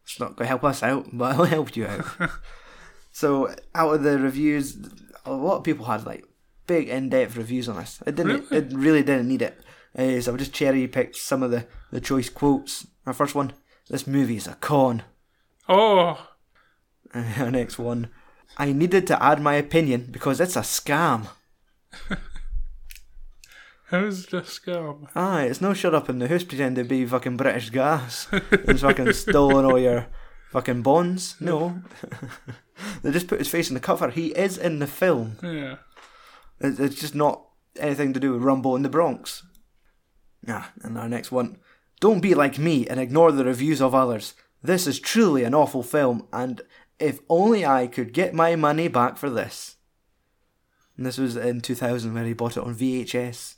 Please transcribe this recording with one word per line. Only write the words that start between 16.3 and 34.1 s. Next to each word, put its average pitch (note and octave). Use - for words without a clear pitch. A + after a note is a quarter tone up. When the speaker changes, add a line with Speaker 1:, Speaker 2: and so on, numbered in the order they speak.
Speaker 1:
<laughs> -
Our A#2+
next B2
one, A#2+
"I C#3+
needed F3+
to -
add D3
my D3
opinion C#3+
because C3+
it's F3+
a A#2+
scam." C#3+
Speaker 2:
<laughs> G3
How F#3
is F#3
it -
a F3
scam? D3+
Speaker 1:
Aye, F3
it's C3
no F#3+
shut F3
up -
in B2+
the B2
house F3
pretend C3
to B2
be B2+
fucking B2
British A#2
Gas B2+
and -
fucking C#3
Speaker 2:
<laughs> -
Speaker 1:
stolen C#3
all C3
your A#2+
fucking B2
bonds. F3
No. E3+
<laughs> -
They -
just F3
put -
his -
face E3+
in C3
the B2
cover. E3+
He E3